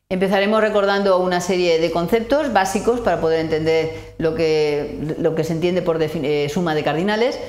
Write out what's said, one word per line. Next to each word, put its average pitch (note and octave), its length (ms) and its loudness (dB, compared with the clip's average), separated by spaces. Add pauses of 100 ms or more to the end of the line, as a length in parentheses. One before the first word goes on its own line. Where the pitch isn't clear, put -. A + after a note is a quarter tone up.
Empezaremos G3 520 2
recordando G3+ 580 2
una F3+ 220 0
serie F3+ 360 2
de E3 140 0
conceptos A3+ 600 0
básicos G#3 500 0
para F3+ 200 0
poder D#3+ 180 2
entender D#3+ 760 -2
lo D#3+ 160 -2
que, D3+ 880 0
lo D#3+ 160 0
que D#3+ 80 0
se F3 100 -2
entiende F3 300 0
por D#3+ 160 0
defin-, D3+ 260 -2
eh, D3 240 0
suma E3+ 240 -2
de D3+ 100 -2
cardinales. G#3 640 0